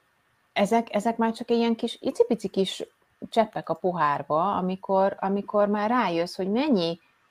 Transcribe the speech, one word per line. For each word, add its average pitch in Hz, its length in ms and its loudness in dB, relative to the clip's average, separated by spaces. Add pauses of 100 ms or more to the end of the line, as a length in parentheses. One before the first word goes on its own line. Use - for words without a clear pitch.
(520)
ezek, 226 420 0
ezek 226 220 0
már 226 160 0
csak - 180 -8
ilyen 233 240 2
kis, 226 260 -6
icipici - 480 0
kis - 360 -2 (460)
cseppek 220 380 -2
a 160 60 -2
pohárba, 160 840 0
amikor, 190 640 0
amikor 202 480 0
már 208 220 0
rájössz, 175 460 0
hogy 190 140 -4
mennyi, 202 480 2 (320)